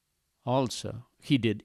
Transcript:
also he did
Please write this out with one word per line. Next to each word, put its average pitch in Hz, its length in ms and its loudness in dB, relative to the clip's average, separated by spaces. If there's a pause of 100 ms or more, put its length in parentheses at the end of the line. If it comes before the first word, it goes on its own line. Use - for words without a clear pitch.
(460)
also 123 600 -2 (140)
he - 180 2
did 107 280 0